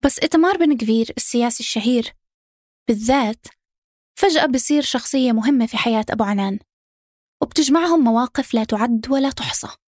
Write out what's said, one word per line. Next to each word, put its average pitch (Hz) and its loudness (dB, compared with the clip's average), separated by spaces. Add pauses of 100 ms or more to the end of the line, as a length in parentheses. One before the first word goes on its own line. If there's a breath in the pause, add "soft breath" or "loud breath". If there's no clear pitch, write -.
بس 277 0
إتمار 339 2
بن 302 2
كفير، 226 0
السياسي 240 -2
الشهير 233 -2 (760)
بالذات، 226 0 (720)
فجأة 320 2
بصير 285 0
شخصية 254 0
مهمة 226 2
في 226 -8
حياة 220 0
أبو 220 0
عنان، 196 -2 (840)
وبتجمعهم 320 2
مواقف 233 0
لا 220 0
تعد 226 -2
ولا 269 2
تحصى. - -6 (200)